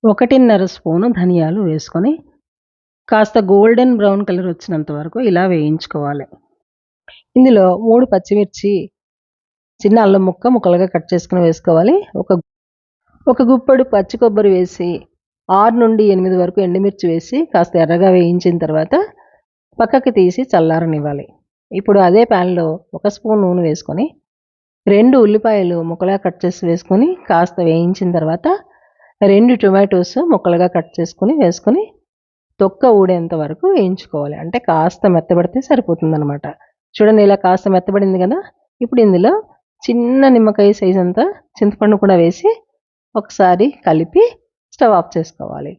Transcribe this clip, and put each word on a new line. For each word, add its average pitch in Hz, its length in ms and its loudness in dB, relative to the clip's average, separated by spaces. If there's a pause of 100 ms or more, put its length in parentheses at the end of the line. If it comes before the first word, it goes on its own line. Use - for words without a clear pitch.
ఒకటిన్నర 233 580 2 (100)
స్పూను 170 340 -4 (120)
ధనియాలు 175 480 -2
వేసుకొని 165 440 -4 (960)
కాస్త 214 280 0 (140)
గోల్డెన్ 226 480 4
బ్రౌన్ 202 300 0
కలర్ 185 220 -4
వచ్చినంత 160 460 -8
వరకు 156 220 -10 (100)
ఇలా 180 240 0
వేయించుకోవాలి. 151 760 -4 (1120)
ఇందులో 240 260 4 (200)
మూడు 233 280 4
పచ్చిమిర్చి, 202 600 -2 (1080)
చిన్న 220 260 2
అల్లం 196 200 2
ముక్క 185 280 -2
ముక్కలుగా 185 400 0
కట్ 170 180 -6
చేసుకుని 180 320 -4
వేసుకోవాలి. 165 500 0 (280)
ఒక, 185 160 -2 (880)
ఒక 254 240 0
గుప్పెడు 254 440 2
పచ్చి 202 280 -2
కొబ్బరి 208 340 2
వేసి 180 340 -4 (680)
ఆరు 233 240 2
నుండి 220 220 2 (100)
ఎనిమిది 185 260 0
వరకు 180 240 -2
ఎండుమిర్చి 196 460 -4
వేసి 170 280 -6 (140)
కాస్త 175 180 0 (120)
ఎర్రగా 175 320 2
వేయించిన 175 480 0
తర్వాత 156 300 -2 (840)
పక్కకి 247 400 0
తీసి 185 340 0
చల్లారనివ్వాలి. 160 720 -2 (440)
ఇప్పుడు 202 280 0 (100)
అదే 214 160 4 (100)
ప్యాన్లో 180 320 -2 (320)
ఒక - 80 -6 (100)
స్పూన్ 214 300 -2
నూనె 180 220 -2
వేసుకొని 156 380 -6 (800)
రెండు 220 380 4
ఉల్లిపాయలు 208 560 0 (100)
ముక్కలా 185 380 -4
కట్ 180 160 -10
చేసి 180 260 -6
వేసుకొని 190 400 0 (220)
కాస్త 175 240 0 (140)
వేయించిన 175 480 -2
తర్వాత 160 300 -4 (720)
రెండు 208 320 4 (100)
టొమాటోస్ 196 520 0 (160)
ముక్కలుగా 180 440 0
కట్ - 200 -4
చేసుకుని 185 460 -4
వేసుకొని 214 420 0 (760)
తొక్క 196 240 -2 (140)
ఊడేంత 175 440 0
వరకు 147 220 -10 (100)
వేయించుకోవాలి. 180 680 -4
అంటే 175 240 -8
కాస్త 165 480 -2
మెత్తబడితే 175 440 0 (100)
సరిపోతుందన్నమాట. 156 800 -4 (480)
చూడండి, 214 320 4
ఇలా 202 180 4
కాస్త 190 300 0
మెత్తబడింది 190 500 -2
కదా. 247 140 -2 (420)
ఇప్పుడు 247 240 -2
ఇందులో 196 280 2 (500)
చిన్న 247 520 0
నిమ్మకాయ 214 460 2
సైజ్ 190 240 0
అంతా 185 200 -2 (340)
చింతపండు 208 440 0
కూడా 196 200 4
వేసి 175 280 0 (640)
ఒకసారి 196 540 0 (180)
కలిపి 170 380 0 (500)
స్టవ్ 220 240 2
ఆఫ్ - 180 -4
చేసుకోవాలి. 156 640 -12